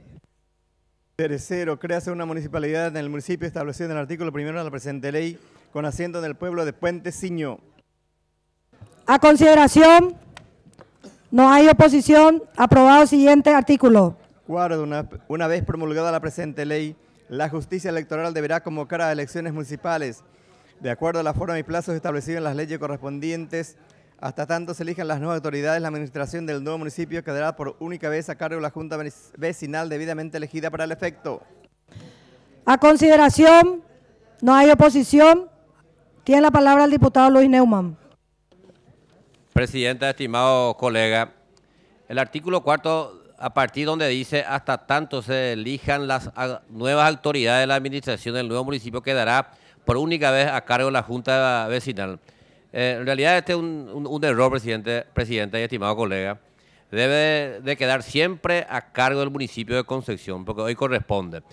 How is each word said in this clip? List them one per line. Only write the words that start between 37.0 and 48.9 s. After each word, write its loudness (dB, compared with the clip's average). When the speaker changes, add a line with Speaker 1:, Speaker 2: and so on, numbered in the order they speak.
Speaker 2:
Luis 6
Neumann. 2
Speaker 3:
Presidenta, -2
estimado 0
colega, -2
el -6
artículo -4
cuarto, -4
a -10
partir -2
donde -4
dice, -4
"Hasta -6
tanto -4
se -4
elijan -6
las -6
a-, -8
nuevas 0
autoridades, -2
la 0
administración -8
del -6
nuevo -6
municipio -10